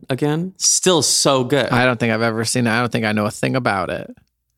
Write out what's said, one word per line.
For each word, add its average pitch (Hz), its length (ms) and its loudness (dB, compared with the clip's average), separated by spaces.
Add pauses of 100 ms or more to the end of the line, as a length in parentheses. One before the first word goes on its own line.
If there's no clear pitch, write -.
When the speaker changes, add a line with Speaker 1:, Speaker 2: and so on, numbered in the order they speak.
Speaker 1:
again. 151 500 -4
Still - 440 2
so 135 420 2
good. 127 260 0
Speaker 2:
I 123 140 4
don't 123 140 2
think 117 140 0
I've 110 100 -2
ever 113 220 0
seen 123 240 0
it. - 20 2
I 110 100 0
don't 120 120 -2
think 117 120 -2
I 107 80 0
know 107 140 0
a 107 40 -4
thing 131 260 -4
about 104 340 0
it. - 200 -8 (480)